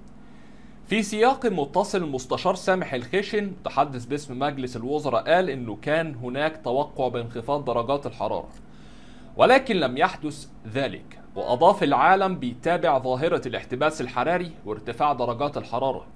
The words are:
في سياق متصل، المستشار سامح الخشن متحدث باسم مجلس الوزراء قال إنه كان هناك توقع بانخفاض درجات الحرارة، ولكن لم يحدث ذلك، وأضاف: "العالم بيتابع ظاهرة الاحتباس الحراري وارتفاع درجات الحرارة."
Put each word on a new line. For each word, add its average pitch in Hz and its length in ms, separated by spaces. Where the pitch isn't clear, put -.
في 220 160
سياق 233 440
متصل، 190 560
المستشار 143 520
سامح 180 400
الخشن 202 500
متحدث 139 600
باسم 127 340
مجلس 131 380
الوزراء 139 580
قال 180 160
إنه 120 320
كان 156 320
هناك 135 500
توقع 135 440
بانخفاض 120 560
درجات 120 420
الحرارة، 104 420
ولكن 226 400
لم 131 200
يحدث 151 520
ذلك، 131 460
وأضاف: 190 460
"العالم 175 560
بيتابع 143 600
ظاهرة 127 500
الاحتباس 127 520
الحراري 156 500
وارتفاع 113 480
درجات 123 440
الحرارة." 123 600